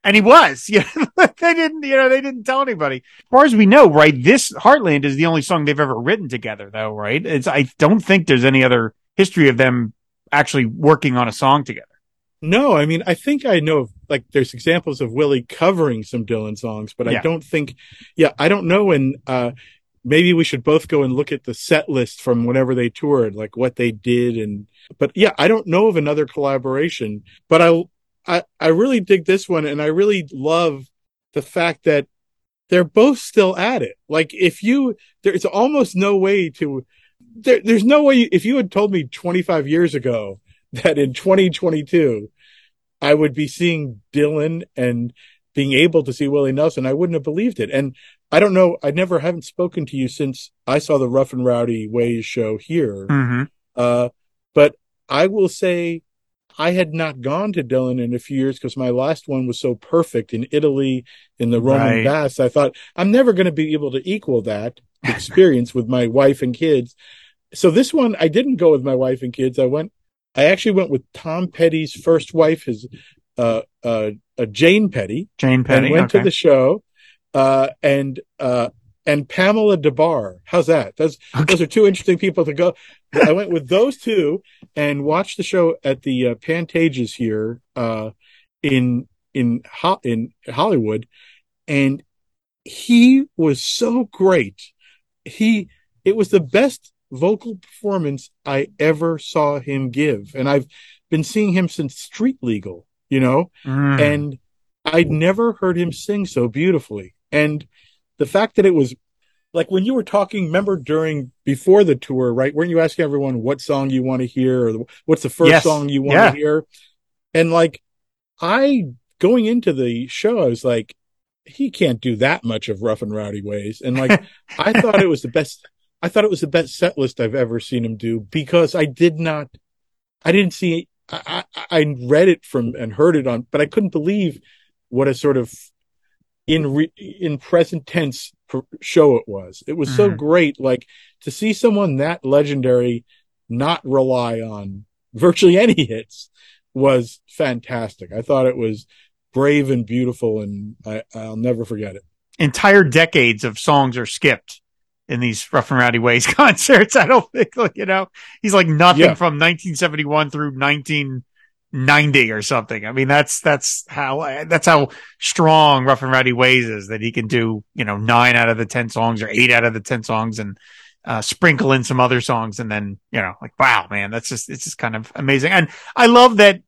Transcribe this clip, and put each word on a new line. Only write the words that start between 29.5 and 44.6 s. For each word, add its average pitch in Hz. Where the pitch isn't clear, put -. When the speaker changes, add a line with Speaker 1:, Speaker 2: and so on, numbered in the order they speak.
Speaker 2:
And 143
I 151
really 180
love 147
the 147
fact 170
that 147
they're 180
both 233
still 190
at 208
it. 98
Like, 160
if 180
you, 247
there's 185
almost 240
no 196
way 190
to, 135
there, 247
there's 214
no 294
way, 269
if 175
you 254
had 208
told 202
me 170
twenty-five 175
years 160
ago 117
that 143
in 135
twenty 190
twenty-two 151
I 147
would 151
be 147
seeing 151
Dylan 151